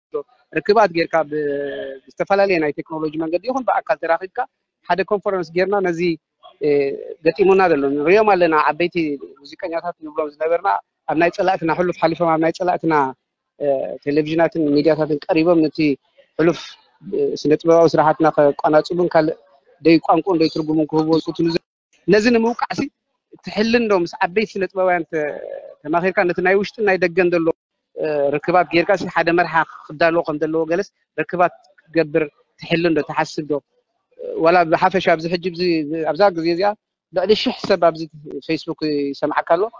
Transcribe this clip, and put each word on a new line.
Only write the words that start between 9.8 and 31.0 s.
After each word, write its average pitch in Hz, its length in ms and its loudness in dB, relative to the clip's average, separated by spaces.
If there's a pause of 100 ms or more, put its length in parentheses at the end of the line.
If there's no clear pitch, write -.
ንብሎም 156 340 -8
ዝነበርና 165 380 -2 (400)
ኣብ 156 100 -2
ናይ 170 120 2
ጸላእትና 175 440 -2
ሕሉፍ 175 240 -2
ሓሊፎም 165 320 0
ኣብ 160 100 2
ናይ 165 120 0
ጸላእትና፣ 175 420 -2 (680)
እ፣ 143 60 -4 (340)
ቴሌቪዥናትን 156 680 0
ሚድያታትን 147 540 0
ቀሪቦም 165 380 2
ነቲ 151 180 -2 (600)
ሕሉፍ፣ 160 220 2 (440)
እ፣ 139 320 -2
ስነ 147 200 0
ጥበባዊ 165 320 6
ስራሓትና 156 440 2
ከቋናጽሉን 156 760 2
ካልእ 156 280 0 (460)
ደይ 160 200 6
ቋንቋን 170 360 2
ደይ 160 120 2
ትርጉሙን 156 360 -2
ክህብዎ 156 300 0
ዝፍትሉ 165 320 -2
ዘ-፣ 165 160 -4 (440)
ነዚ 208 220 4
ንምውቃዕ 233 420 0
ሲ 175 100 -4 (600)
ትሕልን 226 420 0
ዶ 208 140 0
ምስ 170 180 -4
ዓበይቲ 190 320 -2
ስነ 190 180 -6
ጥበባውያን 180 380 0
ተ-፣ 156 220 -4 (520)
ተማኺርካ 170 440 -2
ነቲ 175 180 0
ናይ 185 160 4
ውሽጥን 208 280 -4
ናይ 196 140 2
ደገን 175 320 0
ዘሎ 170 160 0 (540)
እ፣ 156 60 -4 (240)
ርክባት 170 380 2
ጌርካ 170 260 0
ሲ 180 140 -4
ሓደ 170 220 -2
መርሓ 170 220 0 (280)
ክዳልዎ 165 420 0
ከም 156 160 -4
ዘለዎ 160 260 -2
ገለስ 170 240 -4 (300)